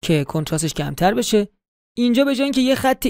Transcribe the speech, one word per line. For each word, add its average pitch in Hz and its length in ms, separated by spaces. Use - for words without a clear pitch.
که 151 200
کنتراستش 156 500
کمتر 151 400
بشه. 214 340
اینجا 240 280
به 277 100
جای 254 80
اینکه 269 180
یه 262 140
خط 262 340